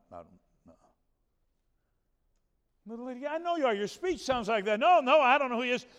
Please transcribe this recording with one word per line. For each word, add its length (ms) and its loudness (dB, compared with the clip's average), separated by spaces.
don't, 80 -20
no." 60 -20
Little 220 -12
lady, 180 -12
"I 140 -6
know 160 -2
you 120 0
are. 80 2
Your 120 -4
speech 340 -6
sounds 280 -4
like 160 0
that." 160 0
"No, 200 6
no, 200 4
I 180 4
don't 100 -2
know 100 -4
who 40 -4
he 80 -2
is." 160 -4